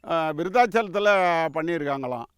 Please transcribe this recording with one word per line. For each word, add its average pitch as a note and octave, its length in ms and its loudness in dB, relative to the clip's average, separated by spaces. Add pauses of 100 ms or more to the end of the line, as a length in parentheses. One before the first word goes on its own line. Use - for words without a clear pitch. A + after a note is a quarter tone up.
ஆ, E3 60 -2 (180)
விருத்தாச்சலத்துல G3+ 760 0 (480)
பண்ணியிருக்காங்களாம். C#3 800 -4